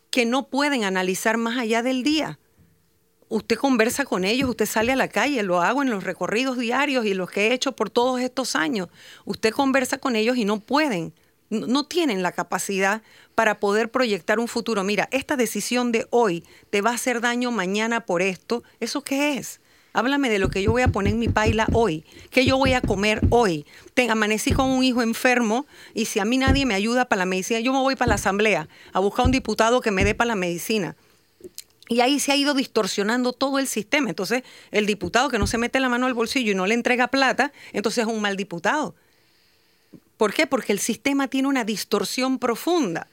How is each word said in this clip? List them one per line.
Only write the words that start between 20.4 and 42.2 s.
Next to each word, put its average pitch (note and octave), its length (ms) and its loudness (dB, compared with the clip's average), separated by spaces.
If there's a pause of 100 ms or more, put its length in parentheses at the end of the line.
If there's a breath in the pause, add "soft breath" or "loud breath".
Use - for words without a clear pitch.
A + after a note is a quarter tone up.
que G3 120 -2
yo G3+ 100 2
voy B3 120 2
a B3+ 40 2
poner G#3 260 0
en A3+ 60 -2
mi A#3 100 -2
paila G#3+ 440 0
hoy, G#3 320 0 (240 loud breath)
qué B3+ 160 4
yo C4 120 4
voy C4 160 4
a B3 80 2
comer G#3+ 400 0 (100)
hoy. G3 340 2 (300 loud breath)
Te-, B3 160 2
amanecí G#3+ 400 0
con C4 180 2
un C4 140 2
hijo B3+ 180 2
enfermo A#3+ 640 2 (300 loud breath)
y A3 100 -2
si - 140 -4
a G3 60 0
mí A#3+ 120 0
nadie C4+ 300 2
me A3 80 0
ayuda A3+ 300 0
para A3 140 0
la F3+ 60 0
medicina, F#3 360 -2
yo B3+ 120 0
me C4+ 60 2
voy C4 160 0
para A#3+ 140 0
la G#3+ 60 2
asamblea G3+ 520 0 (240 loud breath)
a F3+ 80 0
buscar G3+ 260 2
un B3 60 4
diputado A#3+ 500 2
que A#3+ 80 0
me F#3+ 140 0
dé G#3 100 2
para A#3 140 0
la A3+ 80 -2
medicina. F3+ 600 -2 (920 soft breath)
Y A#3 100 2
ahí C4 220 2
se C#4 100 -2
ha C#4 60 4
ido C#4+ 160 2
distorsionando A#3 800 0
todo C4+ 260 0
el C4+ 80 -2
sistema. B3 420 -2
Entonces, F3 320 -4 (300 loud breath)
el G#3 140 2
diputado G#3 440 0
que A#3+ 80 -2
no G3+ 80 2
se - 120 -2
mete A#3+ 240 0
la C4 80 0
mano B3 180 0
al C4 60 0
bolsillo A#3 400 0
y - 20 2
no F#3 100 0
le G#3+ 100 2
entrega A#3+ 340 0
plata, C4+ 420 2 (220 loud breath)
entonces G#3+ 340 -2
es A#3 40 -2
un A3 100 -2
mal G3+ 160 -2
diputado. G3 580 -4 (1200 soft breath)
¿Por G#3 180 0
qué? D#4 140 0
Porque A#3+ 240 -2
el G3+ 80 0
sistema C#4 480 -2
tiene C4+ 220 0
una C4 160 0
distorsión A3 760 -2